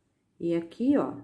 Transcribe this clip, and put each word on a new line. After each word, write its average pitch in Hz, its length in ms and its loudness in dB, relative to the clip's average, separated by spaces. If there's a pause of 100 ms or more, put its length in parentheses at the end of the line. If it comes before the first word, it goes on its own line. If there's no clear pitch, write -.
(400)
E 170 160 0
aqui, 240 420 0
ó, 131 260 -2